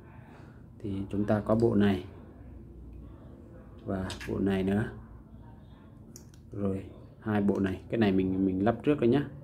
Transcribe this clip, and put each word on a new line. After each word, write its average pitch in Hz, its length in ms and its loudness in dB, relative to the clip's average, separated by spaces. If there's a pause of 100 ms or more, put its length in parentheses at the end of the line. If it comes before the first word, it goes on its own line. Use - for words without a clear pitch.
(800)
Thì 101 140 -6 (160)
chúng 101 160 0
ta 107 140 4
có 107 160 2
bộ 113 200 4
này 101 280 6 (1800)
và 95 220 -4 (220)
bộ 104 100 -2
này 98 240 2
nữa. 101 260 2 (1600)
Rồi 98 320 -2 (360)
hai 104 220 0
bộ 101 180 2
này, 95 300 0
cái 120 80 0
này 104 140 6
mình, 95 340 2
mình 95 200 2
lắp 117 180 4
trước 147 160 2
rồi 123 80 4
nhá. 135 200 4 (160)